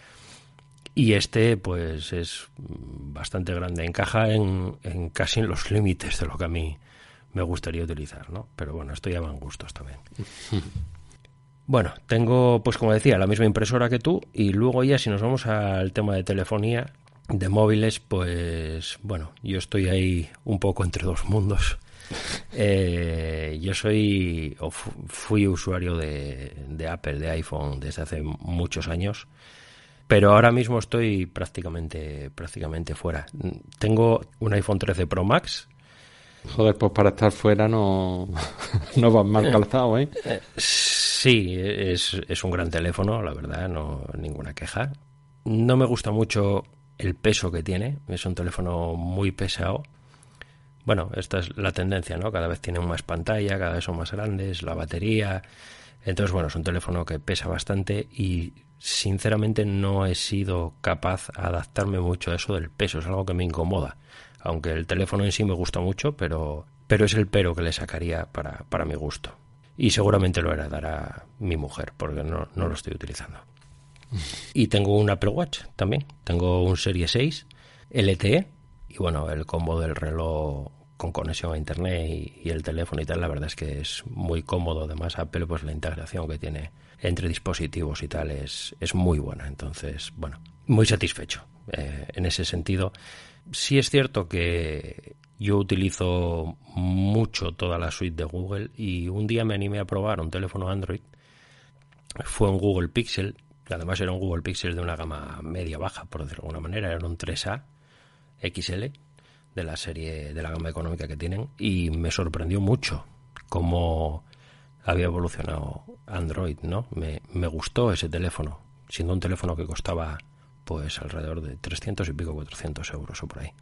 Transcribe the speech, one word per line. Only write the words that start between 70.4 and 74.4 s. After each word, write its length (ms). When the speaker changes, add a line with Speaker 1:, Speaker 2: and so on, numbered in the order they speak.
Speaker 1:
lo 100
heredará 720
mi 200
mujer, 380
porque 280
no, 320
no 120
lo 60
estoy 220
utilizando. 420